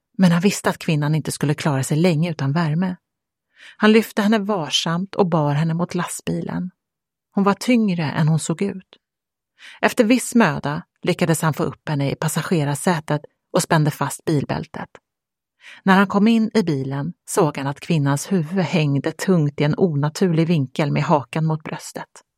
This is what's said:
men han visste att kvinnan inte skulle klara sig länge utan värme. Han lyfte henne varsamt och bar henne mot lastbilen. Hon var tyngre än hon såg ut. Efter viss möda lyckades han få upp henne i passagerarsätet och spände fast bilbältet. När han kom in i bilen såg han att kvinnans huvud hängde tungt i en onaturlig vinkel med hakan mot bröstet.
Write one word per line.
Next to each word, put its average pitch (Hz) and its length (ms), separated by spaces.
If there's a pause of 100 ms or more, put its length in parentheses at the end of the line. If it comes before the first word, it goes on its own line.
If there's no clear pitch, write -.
(180)
men 185 140
han 175 100
visste 196 280
att 175 80
kvinnan 151 380
inte 147 160
skulle 143 220
klara 135 300
sig 147 140
länge 170 340
utan 139 200
värme. 170 440 (800)
Han 214 140
lyfte 220 300
henne 214 180
varsamt 180 760
och 190 140
bar 151 240
henne 160 200
mot 175 220
lastbilen. 170 760 (600)
Hon 196 120
var 196 100
tyngre 196 580
än 151 160
hon 156 120
såg 160 220
ut. 190 360 (840)
Efter - 220
viss 233 320
möda 151 480 (180)
lyckades 165 400
han 160 120
få 165 100
upp - 260
henne 139 220
i - 40
passagerarsätet 151 1080 (320)
och 175 80
spände 156 300
fast - 340
bilbältet. 151 640 (920)
När 190 140
han 196 100
kom 202 200
in 226 260
i 226 100
bilen 143 500 (120)
såg 151 320
han 139 100
att 143 120
kvinnans 139 520
huvud 180 320
hängde 151 480
tungt 156 500
i - 20
en 147 140
onaturlig 160 680
vinkel 151 440
med 147 120
hakan 156 420
mot 156 180
bröstet. - 440 (300)